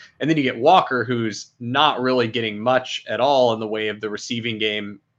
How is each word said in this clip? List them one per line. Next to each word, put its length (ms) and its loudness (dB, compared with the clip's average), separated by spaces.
And 80 -2
then 80 4
you 60 0
get 160 -2
Walker, 460 4
who's 540 -4
not 440 0
really 260 2
getting 300 -4
much 500 0
at 100 -4
all 360 4
in 60 -6
the 60 -6
way 220 -2
of 140 -6
the 80 -4
receiving 480 -6
game 420 -4